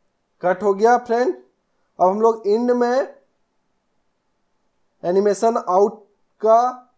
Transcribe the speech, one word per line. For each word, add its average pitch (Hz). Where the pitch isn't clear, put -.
कट 185
हो 202
गया 226
फ्रेंड। 240
अब 180
हम 202
लोग 226
एंड 240
में 247
एनिमेशन 202
आउट 202
का 226